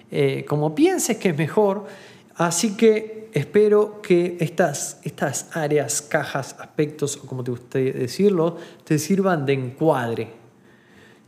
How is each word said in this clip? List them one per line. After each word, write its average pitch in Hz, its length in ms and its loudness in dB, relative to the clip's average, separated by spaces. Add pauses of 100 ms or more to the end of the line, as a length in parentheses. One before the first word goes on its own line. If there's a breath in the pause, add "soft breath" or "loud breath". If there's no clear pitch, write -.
(100)
eh, 139 360 0
como 151 280 0
pienses 294 420 2
que 196 140 0
es 143 80 -2
mejor. 202 480 0 (500 loud breath)
Así 175 400 0
que - 560 2
espero 208 720 2
que 175 380 2
estas, - 640 -2
estas - 520 -6
áreas, 147 460 -2
cajas, - 560 -4
aspectos, 147 580 -4
o - 100 -18
como 127 180 -10
te 127 60 -4
guste 131 420 -2
decirlo, 165 680 0 (260 loud breath)
te 151 140 0
sirvan 185 480 0
de 139 80 2
encuadre. 123 720 -2 (1000 soft breath)